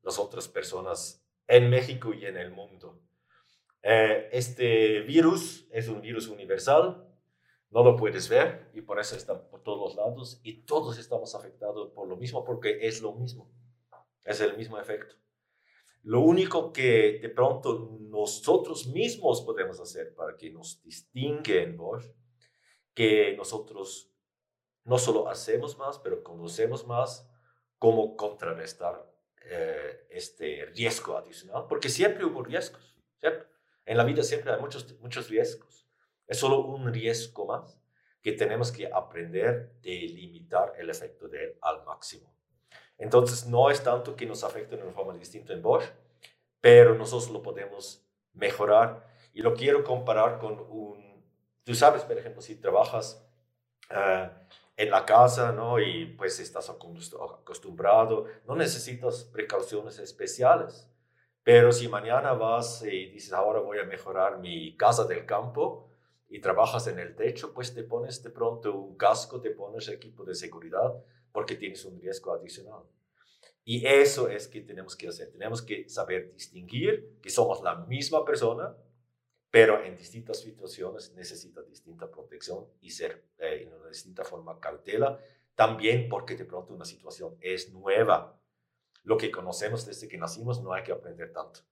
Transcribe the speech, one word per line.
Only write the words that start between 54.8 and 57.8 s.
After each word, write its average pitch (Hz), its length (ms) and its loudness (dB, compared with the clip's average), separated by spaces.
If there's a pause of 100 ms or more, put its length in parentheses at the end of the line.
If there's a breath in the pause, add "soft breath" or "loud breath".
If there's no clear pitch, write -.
la 95 140 4
casa, 120 480 6
¿no? 113 260 0
Y 87 280 -2
pues 92 340 -6
estás - 300 -10
acost-, 85 440 -18 (280)
acostumbrado, 101 840 2 (180 loud breath)